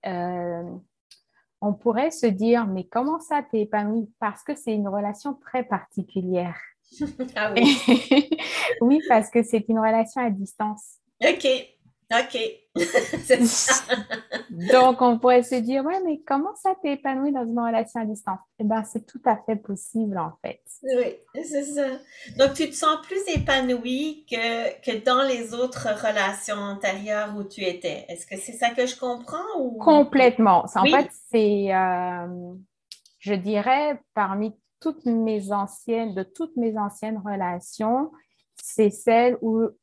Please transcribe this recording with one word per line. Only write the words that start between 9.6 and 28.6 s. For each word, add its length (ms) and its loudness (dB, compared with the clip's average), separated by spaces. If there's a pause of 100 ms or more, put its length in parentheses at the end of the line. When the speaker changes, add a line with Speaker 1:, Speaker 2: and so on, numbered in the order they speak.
Speaker 1:
une 100 2
relation 420 0
à 80 -2
distance. 680 -8 (260)
Speaker 2:
Ok, 240 2 (640)
OK. 260 0 (380)
<laughs> 20 -4 (480)
C'est 200 6
ça. 380 2 (680)
Speaker 1:
Donc, 520 6
on 180 4
pourrait 240 6
se 120 -2
dire, « 300 -2
Ouais, 200 -2
mais 200 -2
comment 300 -2
ça, 260 -2
t'es 120 -2
épanouie 400 -2
dans 120 -2
une 140 -4
relation 420 -2
à 40 -4
distance ? » 340 -6 (200)
Eh 40 -4
ben, 200 0
c'est 220 -8
tout 200 -20
à 200 2
fait 120 -2
possible, 600 -6
en 140 -6 (100)
fait. 200 -10 (220)
Speaker 2:
Oui, 320 -2 (280)
c'est 200 -4
ça. 240 -4 (500)
Donc, 160 4
tu 160 -4
te 60 -12
sens 280 0
plus 180 -6 (140)
épanouie 960 -2
que, 520 -4
que 240 -4
dans 160 4
les 320 -2
autres 360 -4
relations 680 -2
antérieures 840 -4
où 60 -8
tu 200 -12
étais. 460 -6
Est-ce 160 -14
que 120 -12
c'est 160 -12
ça 180 0